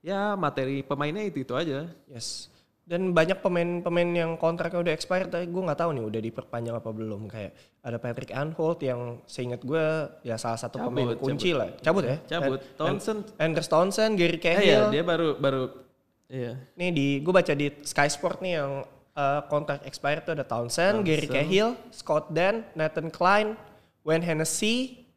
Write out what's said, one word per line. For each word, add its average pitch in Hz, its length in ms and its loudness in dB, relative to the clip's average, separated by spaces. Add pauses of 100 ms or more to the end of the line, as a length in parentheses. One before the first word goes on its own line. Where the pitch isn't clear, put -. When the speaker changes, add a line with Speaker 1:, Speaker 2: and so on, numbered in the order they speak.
Speaker 1:
ya 196 340 -2
materi 139 460 0
pemainnya 147 420 -2
itu-itu 151 300 -4
aja. 147 320 -2 (220)
Speaker 2:
Yes. - 420 -12 (340)
Dan 180 300 -2
banyak 170 260 4
pemain-pemain 175 720 2
yang 170 260 0
kontraknya 165 460 0
udah 170 100 0
expired, 180 380 -2
tapi 175 160 -4
gue 175 180 -4
nggak 151 140 0
tahu 170 160 0
nih 123 120 -2
udah 110 180 -4
diperpanjang 117 520 -6
apa 113 160 -6
belum. 107 380 -6
Kayak 101 260 -10 (240)
ada 117 200 -8
Patrick 120 340 -8
Anholt 160 480 -2
yang 123 440 -4
seingat 123 360 -6
gue 156 240 0 (380)
ya 117 120 -4
salah 113 220 -2
satu 113 200 -8
Speaker 1:
Cabut, 127 120 -4
Speaker 2:
pemain 127 260 0
kunci 143 380 0
Speaker 1:
cabut. 139 80 2
Speaker 2:
lah. 98 80 -2 (100)
Cabut 180 260 2
ya? 127 200 0
Speaker 1:
Cabut. 135 360 -2
Speaker 2:
An-, - 160 -20
Speaker 1:
Townsend. 208 440 -2 (160)
Speaker 2:
Andreas 156 320 0
Townsend, 196 460 4
Gary 170 180 4
Speaker 1:
Eh, 165 80 -4
iya, - 20 -14
Speaker 2:
Cahill. 175 480 6
Speaker 1:
dia 143 140 2
baru, 165 320 2
baru, 135 260 2 (640)
iya. 127 260 -6 (220)
Speaker 2:
Nih 180 160 0
di, 143 160 2 (120)
gue 156 120 -2
baca 180 220 6
di 143 140 2 (140)
Sky - 280 2
Sport 151 320 -2
nih 185 160 -2
yang, 139 260 -4 (300)
eh, 143 340 2
kontrak 147 380 -2
expired 147 400 -4
tuh 165 100 -2
ada 135 100 -4
Townsend, 165 580 0
Gary 156 260 2
Speaker 1:
Townsend. 127 80 0
Speaker 2:
Cahill, 180 320 4 (220)
Scott - 400 -2
Dann, 190 420 2
Nathan 156 360 -2
Clyne, 208 460 4 (460)
Wayne 165 240 2
Hennessy 214 840 0 (100)